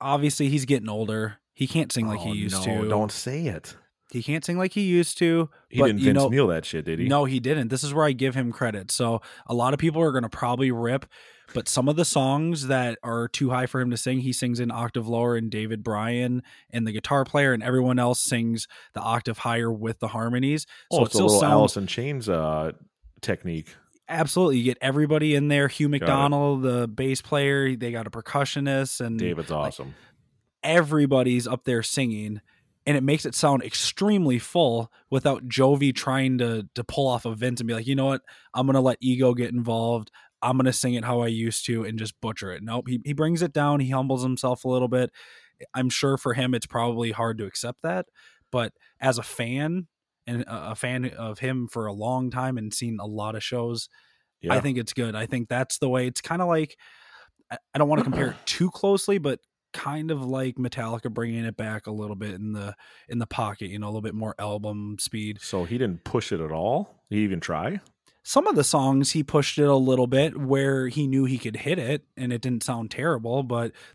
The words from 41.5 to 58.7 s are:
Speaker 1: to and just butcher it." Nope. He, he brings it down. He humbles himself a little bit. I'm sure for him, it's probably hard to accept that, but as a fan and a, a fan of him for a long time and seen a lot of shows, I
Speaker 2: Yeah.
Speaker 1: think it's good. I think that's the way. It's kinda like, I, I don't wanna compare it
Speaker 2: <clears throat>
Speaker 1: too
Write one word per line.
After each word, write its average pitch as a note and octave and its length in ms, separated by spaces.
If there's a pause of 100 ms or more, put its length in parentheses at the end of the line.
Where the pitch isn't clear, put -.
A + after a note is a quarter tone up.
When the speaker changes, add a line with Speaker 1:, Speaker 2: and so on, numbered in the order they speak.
Speaker 1:
to A2+ 180
and A2 140
just G#2+ 220
butcher G#2+ 320
it." E2 100
Nope. A#2 260
He, B2 160
he D3 80
brings D#3+ 300
it E3 100
down. D3 280
He C3 100
humbles C3 320
himself B2+ 420
a C3 40
little B2+ 200
bit. B2+ 220 (640)
I'm B2+ 140
sure C3+ 280
for B2 180
him, B2+ 200
it's A2+ 120
probably A#2 460
hard A2+ 260
to G#2 80
accept - 360
that, F3 240 (460)
but A#2 200 (280)
as B2 180
a A#2 40
fan D3+ 640 (380)
and A#2+ 160
a, G2+ 300
a - 20
fan B2+ 320 (100)
of A2 220
him B2+ 300
for A2+ 180
a G#2 60
long B2 380
time B2+ 280
and G#2+ 160
seen A2+ 260
a G#2 60
lot G#2+ 280
of G#2+ 80
shows, A#2+ 460 (560)
I C3 120
Speaker 2:
Yeah. C3 40
Speaker 1:
think C3+ 180
it's A2+ 140
good. A2+ 220
I G#2+ 120
think A#2+ 220
that's B2+ 300
the C3+ 100
way. B2+ 180
It's B2 140
kinda F3 260
like, D#3+ 300 (760)
I, - 60 (180)
I C#3 40
don't D3 100
wanna C#3 160
compare C3+ 240
it - 120
Speaker 2:
<clears throat> - 60
Speaker 1:
too F3 240